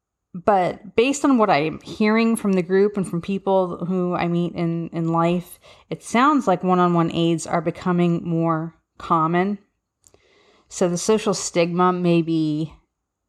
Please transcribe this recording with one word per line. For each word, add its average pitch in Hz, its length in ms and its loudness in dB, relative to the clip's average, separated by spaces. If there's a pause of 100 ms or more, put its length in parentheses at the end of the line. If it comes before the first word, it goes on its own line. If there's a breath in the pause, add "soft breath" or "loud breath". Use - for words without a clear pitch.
(340)
but 180 640 -2
based 269 300 2
on 277 100 4
what 214 140 4
I'm 151 300 0
hearing 220 560 0
from 202 180 0
the 185 80 2
group 190 340 2
and 185 100 -4
from 170 140 -6
people 190 640 -2
who 180 300 -2
I 175 140 -2
meet 170 260 -2
in, 170 360 -4
in 165 220 -4
life, 170 480 -2 (300 loud breath)
it 160 120 -10
sounds 262 440 2
like 180 160 0
one-on-one 175 500 2
aids 165 340 0
are 170 140 -2
becoming 175 640 0
more 165 480 -2 (220)
common. 175 600 0 (1120 soft breath)
So - 200 -2
the 175 80 -2
social 214 380 0
stigma 175 580 0
may 175 300 2
be 156 500 -2 (560)